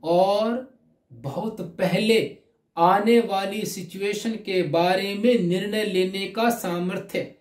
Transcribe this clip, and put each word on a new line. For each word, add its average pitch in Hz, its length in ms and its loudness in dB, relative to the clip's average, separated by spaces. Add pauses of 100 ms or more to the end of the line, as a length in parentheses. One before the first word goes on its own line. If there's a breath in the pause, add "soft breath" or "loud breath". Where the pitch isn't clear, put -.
और 208 720 2 (360)
बहुत 185 480 -8 (180)
पहले 214 400 2 (580)
आने 208 440 6
वाली 196 460 -4
situation 202 720 -6
के 185 260 -2
बारे 185 500 0
में 233 260 4
निर्णय 196 440 -2
लेने 190 440 0
का 226 220 0
सामर्थ्य 180 920 -4